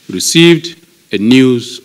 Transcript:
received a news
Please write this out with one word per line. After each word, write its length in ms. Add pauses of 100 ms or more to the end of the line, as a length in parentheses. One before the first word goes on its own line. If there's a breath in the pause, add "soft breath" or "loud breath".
received 800 (240)
a 60
news 680